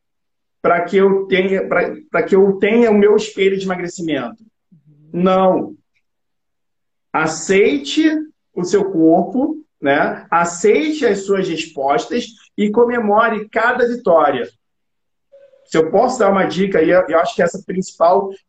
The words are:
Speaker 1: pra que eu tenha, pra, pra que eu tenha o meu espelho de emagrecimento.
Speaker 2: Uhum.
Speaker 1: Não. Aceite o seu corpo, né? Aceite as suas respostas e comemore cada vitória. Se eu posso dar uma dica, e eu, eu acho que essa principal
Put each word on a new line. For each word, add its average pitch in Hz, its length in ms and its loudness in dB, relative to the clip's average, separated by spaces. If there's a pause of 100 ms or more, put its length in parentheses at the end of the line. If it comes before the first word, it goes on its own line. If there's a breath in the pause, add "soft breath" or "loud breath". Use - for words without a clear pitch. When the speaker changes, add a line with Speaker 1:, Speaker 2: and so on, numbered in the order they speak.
(600)
Speaker 1:
pra 170 240 0
que 202 100 -6
eu 190 300 2
tenha, 190 420 -2
pra, - 260 -2 (160)
pra 170 140 -2
que 196 120 0
eu 196 180 4
tenha 220 360 2
o 208 80 4
meu 208 200 4
espelho 196 400 -2
de 185 80 -8
emagrecimento. 170 760 -6 (300)
Speaker 2:
Uhum. - 400 -20
Speaker 1:
Não. 185 640 0 (1400)
Aceite 214 1000 0 (440)
o 175 100 -6
seu - 260 0
corpo, 185 680 2 (240)
né? 160 500 -2
Aceite 240 760 0
as 196 200 -2
suas 190 240 -2
respostas 151 800 -4 (300 soft breath)
e 208 140 0
comemore 220 800 0
cada 240 380 0
vitória. 156 600 0 (1200)
Se - 120 -4
eu 156 120 2
posso 220 300 0
dar 202 100 2
uma 190 160 2
dica, 180 360 0
e 160 80 2
eu, 180 180 4
eu 160 120 2
acho 175 160 -2
que 202 60 -2
essa 175 240 -2
principal 190 640 0 (180 loud breath)